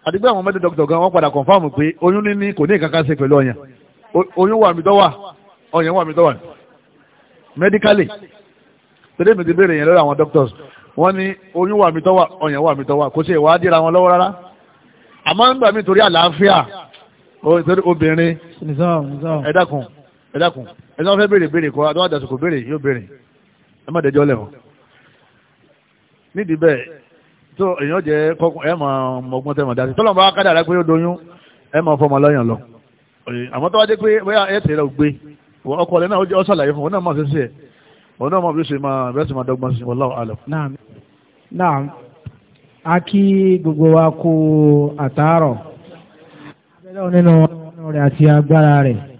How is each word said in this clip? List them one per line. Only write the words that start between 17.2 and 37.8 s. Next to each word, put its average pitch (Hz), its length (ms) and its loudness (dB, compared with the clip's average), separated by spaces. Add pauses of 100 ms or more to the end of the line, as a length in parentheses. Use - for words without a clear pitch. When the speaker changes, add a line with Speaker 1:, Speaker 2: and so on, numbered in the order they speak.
Speaker 1:
o-, 165 200 2
torí 185 200 0
obìnrin. 165 540 0 (220)
Speaker 2:
Nizam, 156 480 -4
nizam. 143 380 -8
Speaker 1:
Ẹ 151 80 -4
dákun, 151 300 -2 (520)
ẹ 143 40 -6
dákun. 156 260 -4 (280)
Ẹ 151 100 -8
ní 180 60 -2
wọ́n 196 120 2
fẹ́ 208 100 2
béèrè 185 180 2
béèrè 156 220 -2
kọ́, 147 160 -2
àti 151 120 -2
wọ́n 180 100 0
àdàsùn 139 200 -6
kò 131 80 -6
béèrè, 151 300 -4
yóò 151 120 -8
béèrè. 131 240 -4 (840)
Ẹ - 20 -12
má 165 100 -4
dẹjọ́ 143 260 2
lẹ̀ 131 100 0
wọ́n. 104 140 -12 (1800)
Nídìí 170 220 -4
bẹ́ẹ̀, 151 280 2 (720)
tó 190 80 0 (120)
èèyàn 151 240 -2
jẹ́ 151 320 0
kọ́kọ́, 156 300 -2
ẹ 160 100 0
máa 135 460 -4
mọ 127 160 -8
ọgbọ́n 139 200 -6
tẹ́ 143 100 -2
máa 123 80 -4
dá 127 120 -2
sí. 131 80 -6
Tọ́lọ́run 214 220 0
bá 190 160 4
kádàrá 170 320 0
pé 160 100 -4
ó 180 80 2
doyún, 165 340 0 (560)
ẹ 147 80 -2
máa 156 160 0
fọmọ 139 220 2
lọ́yàn 143 280 2
lọ. 113 100 -2 (720)
Oye, 120 160 -10 (100)
àmọ́ 143 180 -4
tó 214 80 0
bá 214 80 2
dé 214 100 -2
pé 214 140 -2 (100)
bóyá 202 260 -2
ẹ 196 140 -4
tẹ̀lé 151 220 -2
ò 143 60 -2
gbé, 139 180 -2 (580)
wọ 131 140 -6
ọkọ 170 180 -2
rẹ̀ 170 120 0
náà 202 100 -2
ó 190 60 0
jẹ́, 185 140 -2
ó 190 40 4
ṣàlàyé 156 300 0
fún 147 80 -10
un, 143 40 -4
òun 175 80 -4
náà 196 80 -4
máa 170 160 -4
ṣe 151 100 -4
sí 151 120 -4
ẹ̀. 120 120 -4 (720)